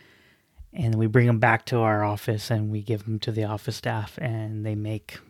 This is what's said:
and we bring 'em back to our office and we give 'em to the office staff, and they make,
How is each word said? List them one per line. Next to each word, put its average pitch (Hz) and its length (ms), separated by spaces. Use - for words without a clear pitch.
and 117 200
we 110 120
bring 120 200
'em 117 120
back 113 280
to 123 120
our 107 260
office 104 460
and 107 200
we 107 120
give 107 260
'em 110 120
to 117 120
the 110 120
office 104 320
staff, 110 440
and 110 460
they 107 80
make, 107 440